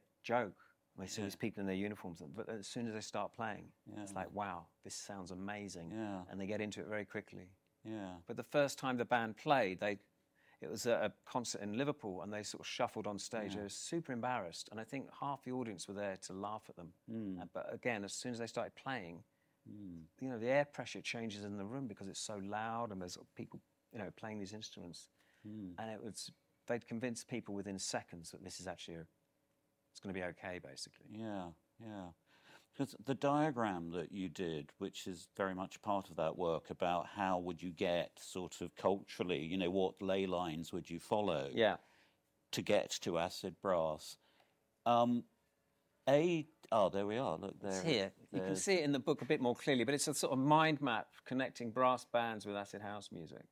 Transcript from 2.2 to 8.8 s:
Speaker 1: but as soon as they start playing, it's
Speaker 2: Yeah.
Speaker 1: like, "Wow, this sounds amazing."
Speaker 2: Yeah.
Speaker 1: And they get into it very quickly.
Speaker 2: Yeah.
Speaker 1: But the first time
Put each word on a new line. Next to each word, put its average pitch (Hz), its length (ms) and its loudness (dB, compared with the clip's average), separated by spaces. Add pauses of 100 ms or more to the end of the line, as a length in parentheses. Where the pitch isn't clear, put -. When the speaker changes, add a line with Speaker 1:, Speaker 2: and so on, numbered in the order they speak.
Speaker 1:
but 78 280 -8
as 107 180 -8
soon 120 200 -4
as 110 60 -2
they 107 80 -4
start 104 320 -4
playing, 104 380 -6 (260)
it's 101 140 -8
Speaker 2:
Yeah. 98 60 -6
Speaker 1:
like, 92 160 -4
"Wow, 92 340 -4 (160)
this 95 120 -10
sounds 95 340 -8
amazing." 92 640 -6
Speaker 2:
Yeah. 101 360 -4
Speaker 1:
And 98 140 -6
they 95 60 -2
get 104 120 0
into 104 220 -4
it 80 60 -6
very 104 180 -2
quickly. 98 440 -10 (340)
Speaker 2:
Yeah. 98 420 -6
Speaker 1:
But 117 100 -8
the 120 80 -6
first 143 360 2
time 131 180 0